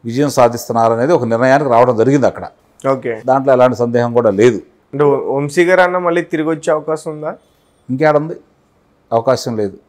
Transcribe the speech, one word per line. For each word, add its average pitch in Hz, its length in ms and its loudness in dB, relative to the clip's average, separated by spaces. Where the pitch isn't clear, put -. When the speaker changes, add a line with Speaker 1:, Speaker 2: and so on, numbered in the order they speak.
Speaker 1:
విజయం 127 260 -2
సాధిస్తున్నారనేది 117 800 0
ఒక 131 120 0
నిర్ణయానికి 131 460 0
రావడం 120 260 4
జరిగింది 123 300 2
అక్కడ. 90 220 -4
Speaker 2:
ఓకే. 117 340 -6
Speaker 1:
దాంట్లో 135 260 2
ఎలాంటి 127 240 4
సందేహం 120 360 -2
కూడా 117 180 2
లేదు. 104 300 2
Speaker 2:
అంటే 143 120 -2
వ-, 135 320 0
వంశీ 147 280 0
గారు 180 160 2
అన్న 180 180 0
మళ్ళీ 170 240 -2
తిరిగి 156 260 -4
వచ్చే 160 240 -4
అవకాశం 156 380 -6
ఉందా? 151 240 -10
Speaker 1:
ఇంకేడుంది? 151 440 0
అవకాశం 120 440 -2
లేదు. 101 200 -6